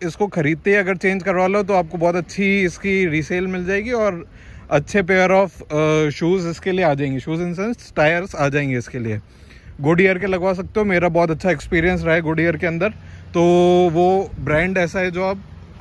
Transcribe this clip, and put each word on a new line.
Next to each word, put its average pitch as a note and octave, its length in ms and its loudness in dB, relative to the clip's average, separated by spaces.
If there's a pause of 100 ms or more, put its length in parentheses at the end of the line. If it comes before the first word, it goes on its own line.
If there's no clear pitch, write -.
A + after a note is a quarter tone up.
इसको F3+ 240 -2
खरीदते D#3+ 420 0
ही G3 60 4
अगर F#3+ 200 0
change F#3+ 280 -2
करवा F#3 240 0
लो G3+ 160 0
तो G3 100 -2
आपको F3+ 240 0
बहुत F3 180 2
अच्छी G3 460 0
इसकी F#3+ 440 -2
resale E3 420 -2
मिल F#3 180 -6
जाएगी G3+ 260 -4
और F3 360 -2 (440)
अच्छे D#3 320 2
pair F#3 260 4
of, F#3+ 320 2
अ, D#3 480 0
shoes E3+ 380 0
इसके E3+ 240 -4
लिए F#3 140 0
आ D3+ 80 4
जाएंगे, C#3 260 -2
शूज D#3+ 200 -4
in F3 200 -4
sense A#3 360 -8
tires E3+ 400 0
आ D3 140 0
जाएंगे C#3 280 -2
इसके B2 220 -8
लिए। A2 200 -6 (640)
Goodyear F3+ 380 4
के G3 80 -4
लगवा F#3 260 0
सकते F#3 260 -4
हो, G#3+ 60 2
मेरा F3 240 2
बहुत E3+ 220 2
अच्छा E3+ 200 0
experience E3+ 520 -2
रहा E3 120 2
है F3 60 2
Goodyear E3 380 0
के F3+ 80 -2
अंदर, E3+ 220 -2 (440)
तो F3 80 2 (520)
वो F3+ 460 2
brand D#3 380 0
ऐसा F3 220 -2
है F3+ 120 -2
जो F3 120 -4
आप F#3+ 140 -4 (440)